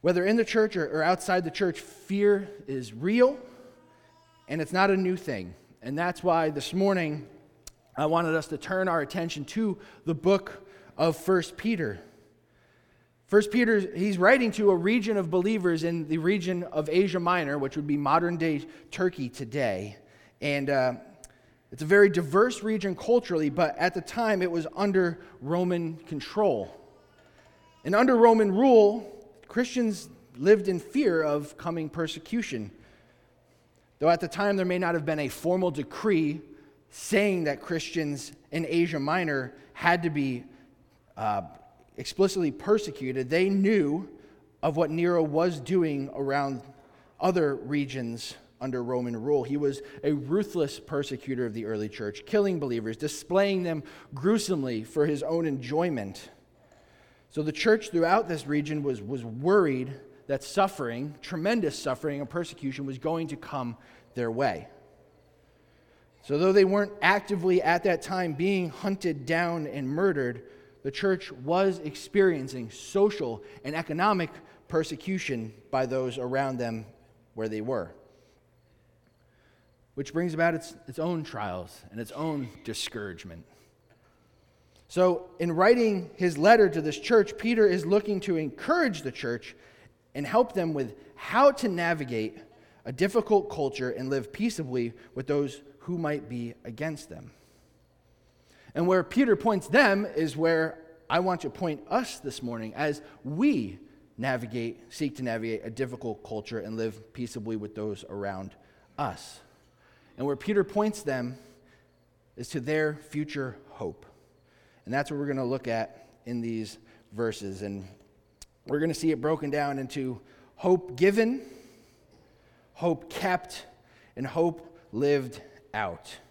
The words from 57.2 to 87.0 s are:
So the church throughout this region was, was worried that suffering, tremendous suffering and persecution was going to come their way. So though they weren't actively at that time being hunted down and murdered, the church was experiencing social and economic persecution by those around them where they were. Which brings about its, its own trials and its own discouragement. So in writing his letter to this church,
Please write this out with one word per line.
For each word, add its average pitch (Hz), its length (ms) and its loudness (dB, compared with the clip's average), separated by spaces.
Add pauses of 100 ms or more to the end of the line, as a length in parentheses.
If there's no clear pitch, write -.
So 151 140 -4
the 156 80 -2
church 214 380 2
throughout 170 380 4
this 151 200 -4
region 147 360 0
was, 127 180 -2
was 120 220 -6
worried 135 680 2 (340)
that 139 160 -2
suffering, 147 800 -2
tremendous 180 560 -2
suffering 143 420 -4
and 143 100 -6
persecution 143 560 -6
was 135 120 -8
going 160 300 -2
to 151 80 -8
come 123 420 -8 (380)
their 117 160 -2
way. 113 360 -2 (1600)
So 143 160 -2
though 190 140 4
they 196 120 8
weren't 202 360 2
actively 185 600 4
at 170 220 2
that 180 180 2
time 180 320 -4
being 180 360 0
hunted 165 560 -4
down 165 420 0
and 135 200 -6
murdered, 143 560 0 (380)
the 139 80 -4
church 190 420 -2
was 170 480 0
experiencing 143 920 0
social 196 720 0 (200)
and 151 120 -6
economic 170 560 0 (360)
persecution 156 840 -4 (160)
by 131 160 0
those 127 320 -2
around 131 400 -2
them 113 280 -4 (500)
where 110 120 -4
they 107 140 -4
were. 107 300 -4 (2000)
Which 139 200 -8
brings 170 200 -2
about 165 220 2
its, - 200 -10 (120)
its 127 120 -12
own 165 240 -2
trials 92 680 -8
and 107 80 -10
its 110 120 -10
own 147 380 -6 (140)
discouragement. 92 800 -10 (1400)
So 180 420 2 (100)
in 170 120 0
writing 196 640 4
his 175 220 0
letter 202 320 8
to 165 120 -2
this 151 180 -4
church, 214 380 2